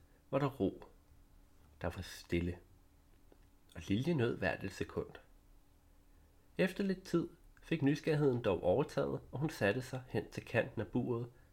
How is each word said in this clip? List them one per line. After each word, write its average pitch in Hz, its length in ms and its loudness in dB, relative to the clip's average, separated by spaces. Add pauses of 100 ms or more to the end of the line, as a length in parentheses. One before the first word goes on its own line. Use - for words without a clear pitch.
(320)
var 139 80 2
der 139 80 0
ro. - 360 -2 (1000)
Der 90 80 -2
var 92 120 -10
stille. 87 560 -2 (1200)
Og 87 120 -12
Lilje 127 260 2
nød 123 240 2
hvert 80 260 0
et 95 80 -4
sekund. - 380 -6 (1500)
Efter 185 260 0
lidt 190 200 -2
tid 170 260 0 (320)
fik 156 200 -2
nysgerrigheden 143 600 4
dog 101 220 2
overtaget, 135 560 2 (120)
og 131 80 -6
hun 151 100 0
satte 110 320 2
sig 123 260 -8
hen - 240 -4
til - 140 -8
kanten - 360 0
af 104 60 -4
buret, 123 400 -2 (260)